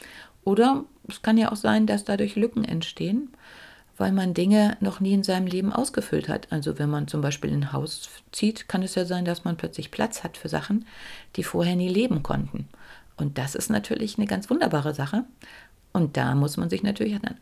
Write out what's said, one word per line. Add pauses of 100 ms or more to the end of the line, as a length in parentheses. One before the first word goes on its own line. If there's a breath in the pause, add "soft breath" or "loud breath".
(460 loud breath)
Oder (240)
es
kann
ja
auch
sein,
dass
dadurch
Lücken
entstehen, (680 loud breath)
weil
man
Dinge
noch
nie
in
seinem
Leben
ausgefüllt
hat.
Also
wenn
man
zum
Beispiel
in
ein
Haus (220)
zieht,
kann
es
ja
sein,
dass
man
plötzlich
Platz
hat
für
Sachen, (480 loud breath)
die
vorher
nie
leben
konnten. (480 loud breath)
Und
das
ist
natürlich
eine
ganz
wunderbare
Sache. (680 loud breath)
Und
da
muss
man
sich
natürlich
dann